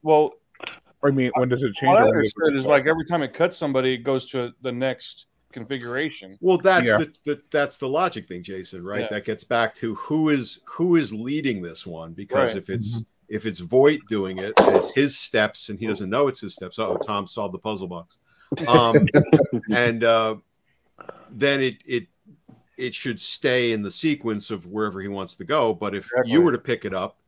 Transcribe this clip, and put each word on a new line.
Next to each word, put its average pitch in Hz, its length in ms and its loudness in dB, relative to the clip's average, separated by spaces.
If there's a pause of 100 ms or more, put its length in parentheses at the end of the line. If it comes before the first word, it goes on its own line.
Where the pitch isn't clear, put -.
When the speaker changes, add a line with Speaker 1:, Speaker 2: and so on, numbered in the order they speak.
Speaker 1:
Well, 156 300 4 (720)
Speaker 2:
I 143 60 6
mean, 131 240 2
when 127 140 2
does 123 140 0
it 110 120 -2
change 135 160 0
Speaker 1:
what 214 120 8
I - 40 6
Speaker 2:
or - 60 6
when 151 100 2
does 107 140 0
it - 60 -2
Speaker 1:
understood 147 140 2
is, 131 80 -2
Speaker 2:
reset? 139 60 2
Speaker 1:
like, 139 160 6
every 160 180 0
time 165 180 -2
it 127 120 -6
cuts 170 220 0
somebody, 131 380 0
it 123 40 -6
goes 131 320 -2
to 123 220 -6 (100)
the 127 100 -4
next 127 540 -6 (260)
configuration. 123 880 -8
Speaker 3:
Well, 180 180 4
that's 175 300 4
Speaker 2:
Yeah. 107 100 6
Speaker 3:
the, 156 160 -2 (100)
the, 147 260 -6
that's 143 260 -2
the 135 120 -6
logic 170 400 -2
thing, 90 140 -12
Jason, 92 420 -12
right? 104 180 -6
Speaker 1:
Yeah. 110 80 -6
Speaker 3:
That 104 140 -8
gets 110 200 -8
back 117 320 0
to 113 200 -6
who 156 340 0
is, 135 340 -2
who 175 320 2
is 127 160 2
leading 120 480 -4
this 85 260 -12
one, 82 260 -12
because 117 420 0
Speaker 1:
Right. - 80 -6
Speaker 3:
if - 80 -12
it's, 117 300 -4
Speaker 2:
Mm-hmm. - 360 -16
Speaker 3:
if - 100 -6
it's 175 120 -4
Voight 139 500 4
doing 95 300 -2
it, 101 200 -6
and - 180 6
it's - 180 2
his 135 240 2
steps, - 500 -2
and 101 100 -10
he 110 80 -8
doesn't 104 220 -4
know 135 200 2
it's - 120 -6
his 98 140 -12
steps. 90 240 -12
Uh-oh, 110 200 -2
Tom 101 280 -4
solved 101 280 -8
the 90 40 -10
puzzle 95 300 -6
box. 87 280 -16 (500)
Um, 123 400 6 (320)
Speaker 4:
<laughs> 120 340 0
Speaker 3:
and, 117 320 2
uh, 113 320 4 (960)
then 139 300 0
it, 127 160 -2 (100)
it, 123 200 -4 (680)
it 127 180 -8
should 113 260 -6
stay 127 520 0
in 107 100 -2
the 98 80 -6
sequence 120 600 -4
of 90 160 -10
wherever 101 340 -4
he 98 80 -8
wants 98 280 -8
to 98 80 -14
go. 120 300 0
But 98 200 -6
if 98 120 -8
Speaker 1:
Exactly. 120 260 -2
Speaker 3:
you 160 100 6
were 160 100 4
to 120 60 -2
pick - 260 -6
it 95 100 -6
up 95 340 -6